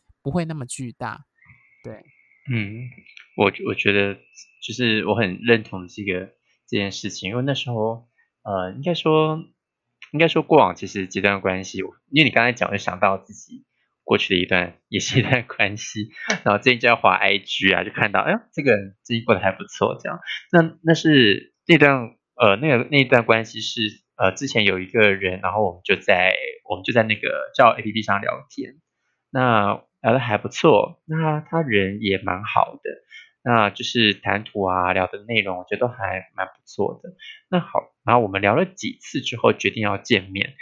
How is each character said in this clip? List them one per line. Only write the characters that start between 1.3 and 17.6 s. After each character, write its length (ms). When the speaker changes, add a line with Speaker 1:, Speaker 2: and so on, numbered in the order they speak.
Speaker 1:
对。 120
Speaker 2:
嗯， 380
我， 120
我 40
觉 160
得 280
就 120
是 320
我 80
很 260
认 220
同 260
这 160
个， 220
这 80
件 160
事 160
情， 220
因 80
为 40
那 120
时 160
候， 360
呃， 300
应 100
该 100
说， 460
应 60
该 80
说 160
过 160
往 160
其 120
实 200
阶 140
段 200
关 220
系， 160
因 140
为 20
你 60
刚 140
才 80
讲， 180
就 60
想 220
到 180
自 160
己 320
过 160
去 160
的 60
一 60
段， 300
也 100
是 220
一 20
段 240
关 300
系， 340
然 80
后 80
最 120
近 80
就 80
在 80
滑 180
I 240
G 340